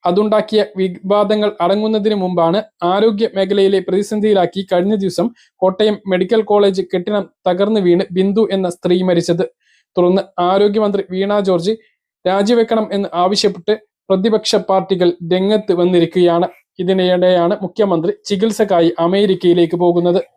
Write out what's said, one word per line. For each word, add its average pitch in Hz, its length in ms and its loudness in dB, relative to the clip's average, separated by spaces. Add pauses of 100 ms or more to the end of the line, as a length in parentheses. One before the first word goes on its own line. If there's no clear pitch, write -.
അതുണ്ടാക്കിയ 208 600 0 (120)
വിവാദങ്ങൾ 202 720 -2 (100)
അടങ്ങുന്നതിന് 214 540 0
മുമ്പാണ് 180 480 0 (200)
ആരോഗ്യ 208 520 0
മേഖലയിലെ 190 440 2
പ്രതിസന്ധിയിലാക്കി 196 960 -2
കഴിഞ്ഞ 190 220 0
ദിവസം 190 340 -2 (260)
കോട്ടയം 202 420 0 (100)
മെഡിക്കൽ 185 340 0
കോളേജ് 202 400 2
കെട്ടിടം 185 480 -4 (200)
തകർന്നു 202 300 0
വീണ് 180 320 2
ബിന്ദു 196 400 0
എന്ന 190 180 -2
സ്ത്രീ 180 320 -2
മരിച്ചത്. 175 420 0 (540)
തുടർന്ന് 180 240 2 (180)
ആരോഗ്യമന്ത്രി 202 720 0
വീണ 196 280 -2
ജോർജ് 190 360 0 (520)
രാജിവെക്കണം 220 640 0
എന്ന് 196 220 -4
ആവശ്യപ്പെട്ട് 190 640 0 (340)
പ്രതിപക്ഷ 214 460 0
പാർട്ടികൾ 180 580 0 (200)
രംഗത്ത് 202 400 0
വന്നിരിക്കുകയാണ്. 175 760 2 (320)
ഇതിനിടെയാണ് 180 800 2
മുഖ്യമന്ത്രി 185 520 -2 (120)
ചികിത്സക്കായി 196 760 0
അമേരിക്കയിലേക്ക് 180 760 2
പോകുന്നത്. 175 460 0 (160)